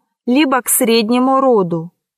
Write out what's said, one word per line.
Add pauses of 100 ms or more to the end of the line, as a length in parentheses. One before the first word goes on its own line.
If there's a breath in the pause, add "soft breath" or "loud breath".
(260)
либо
к
среднему
роду, (260)